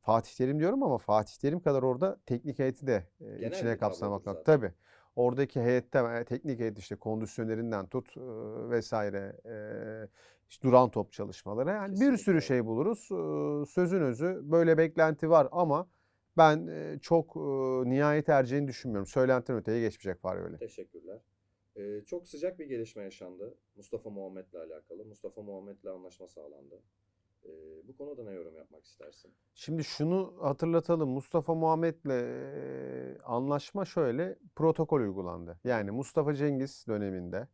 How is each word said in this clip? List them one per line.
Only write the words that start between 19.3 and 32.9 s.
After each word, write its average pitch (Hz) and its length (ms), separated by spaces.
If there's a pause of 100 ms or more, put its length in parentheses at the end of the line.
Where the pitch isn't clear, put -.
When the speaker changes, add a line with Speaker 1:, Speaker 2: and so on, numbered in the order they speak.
Speaker 1:
öteye 110 220
geçmeyecek 98 420
Farioli. 90 360
Speaker 2:
Teşekkürler. 87 600 (580)
E, 104 280
çok 175 240
sıcak 175 300
bir 156 80
gelişme 113 360
yaşandı 95 520 (220)
Mustafa 107 340
Muhammed'le 95 440
alakalı. 82 500
Mustafa 104 380
Muhammed'le 98 440
anlaşma 92 420
sağlandı. 73 540 (600)
Ee, - 40 (400)
bu 131 80
konuda 139 280
ne 104 80
yorum 82 240
yapmak 78 280
istersin? - 480 (220)
Speaker 1:
Şimdi 156 300
şunu 180 560
hatırlatalım. 160 680
Mustafa 147 440
Muhammed'le, 160 560
e, 131 1120